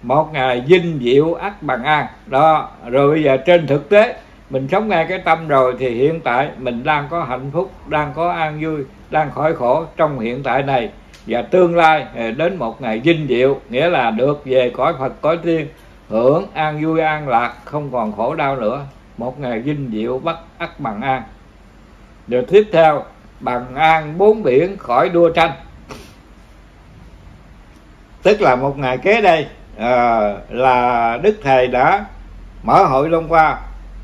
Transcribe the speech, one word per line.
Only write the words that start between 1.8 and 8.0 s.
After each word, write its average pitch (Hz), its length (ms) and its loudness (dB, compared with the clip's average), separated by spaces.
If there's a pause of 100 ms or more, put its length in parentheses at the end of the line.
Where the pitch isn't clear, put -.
an. 147 240 0 (200)
Đó, 151 420 2 (200)
rồi 139 240 4
bây 156 100 0
giờ 135 140 4
trên 170 300 4
thực 143 220 -2
tế, 208 260 4 (340)
mình 135 220 -4
sống 214 160 0
ngay 170 220 0
cái 185 100 -4
tâm 165 280 0
rồi 131 320 2
thì 127 100 -2
hiện 147 320 0
tại 127 360 -2
mình 123 260 -6
đang 147 260 -2
có 170 140 -4
hạnh 127 300 -8
phúc, 180 180 -4 (160)
đang 147 280 -4